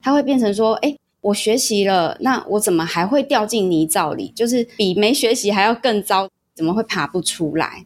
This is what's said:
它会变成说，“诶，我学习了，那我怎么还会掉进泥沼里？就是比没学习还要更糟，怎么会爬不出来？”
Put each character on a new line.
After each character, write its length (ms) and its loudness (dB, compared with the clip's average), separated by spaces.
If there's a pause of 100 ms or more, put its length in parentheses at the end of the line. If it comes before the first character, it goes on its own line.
它 100 0
会 100 4
变 160 0
成 160 2
说 200 2 (100)
，“诶， 160 -2 (220)
我 120 0
学 240 0
习 280 0
了， 340 2
那 300 -2
我 100 0
怎 120 0
么 140 0
还 220 -2
会 160 2
掉 220 0
进 260 0
泥 160 2
沼 260 -2
里？ 220 -8
就 100 0
是 160 0 (140)
比 180 0
没 200 2
学 200 0
习 160 -2
还 140 2
要 100 2
更 300 0
糟， 260 0 (240)
怎 120 -4
么 80 2
会 100 0
爬 240 -4
不 140 -4
出 340 -6
来？” 300 -4